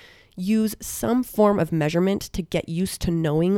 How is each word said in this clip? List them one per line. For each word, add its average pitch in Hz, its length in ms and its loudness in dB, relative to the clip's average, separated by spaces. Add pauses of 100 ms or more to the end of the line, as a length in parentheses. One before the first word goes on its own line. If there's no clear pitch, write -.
(360)
use 214 440 0
some 240 420 -2
form 208 360 2
of 160 140 0
measurement 170 480 0
to - 220 -6
get - 260 -4
used 175 340 -4
to 185 80 -2
knowing 165 480 2